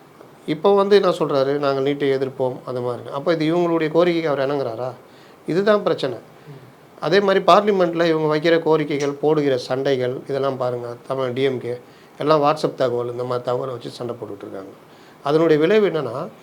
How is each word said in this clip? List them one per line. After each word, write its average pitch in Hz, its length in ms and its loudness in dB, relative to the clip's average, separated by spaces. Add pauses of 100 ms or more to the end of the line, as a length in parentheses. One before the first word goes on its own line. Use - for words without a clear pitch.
(460)
இப்போ 160 280 2
வந்து 202 220 6
என்ன 190 140 4
சொல்றாரு, 147 480 0
"நாங்கள் 139 260 0
நீட்டை 143 280 0
எதிர்ப்போம்" 131 520 -2
அந்த 127 160 -6
மாதிரி. 120 300 -6
அப்போ 147 220 -2
இது 160 240 0
இவங்களுடைய 165 340 0
கோரிக்கைக்கு 170 360 2
அவர் 139 240 0
இணங்குறாரா? 127 400 -4 (560)
இதுதான் 202 360 2
பிரச்சனை. 147 360 -2 (840)
அதே 160 200 2
மாதிரி 190 240 2
பார்லிமெண்ட்ல 180 600 4
இவங்க 156 320 2
வைக்கிற 165 260 2
கோரிக்கைகள், 151 480 0
போடுகிற 143 480 0
சண்டைகள், 131 720 -2
இதெல்லாம் 135 280 -2
பாருங்க. 123 320 -6 (180)
தமிழ் 135 260 -4
டி 131 100 -2
எம் 131 180 0
கே 120 180 -8 (400)
எல்லாம் 147 240 2
WhatsApp 151 320 0
தகவல், 120 360 -2
இந்த 123 140 -6
மாதிரி 123 280 -4
தகவலை 131 180 -4
வச்சு 123 200 -10
சண்டை 120 240 -8
போட்டுட்டு 104 220 -12
இருக்காங்க. 98 320 -14 (540)
அதனுடைய 156 400 4
விளைவு 202 260 4
என்னன்னா, 147 400 -4 (140)